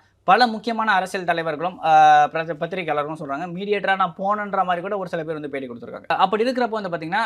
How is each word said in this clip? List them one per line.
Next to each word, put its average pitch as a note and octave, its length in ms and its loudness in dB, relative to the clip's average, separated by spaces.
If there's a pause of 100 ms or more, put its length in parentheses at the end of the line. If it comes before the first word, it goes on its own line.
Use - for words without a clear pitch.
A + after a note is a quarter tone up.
(240)
பல A3 240 6
முக்கியமான A3 440 -4
அரசியல் F#3 340 -2
தலைவர்களும், E3 580 -2
ஆ, D3+ 460 8
பிரத-, D#3+ 300 -4
பத்திரிகையாளர்களும் D#3 600 -4
சொல்றாங்க. D3+ 360 -8
மீடியேட்டரா G3 400 0
நான் F#3 220 -2
போனேன்ற G3 460 -2
மாதிரி F3 180 0
கூட G3+ 160 -4
ஒரு F#3 120 -6
சில E3 140 -4
பேர் D#3+ 100 -6
வந்து D3+ 160 -8
பேட்டி C3+ 200 -8
கொடுத்திருக்காங்க. A#2+ 360 -14
அப்படி F#3 380 0
இருக்கிறப்போ B3 260 0
வந்து G#3 200 -6
பார்த்தீங்கன்னா, E3+ 360 -4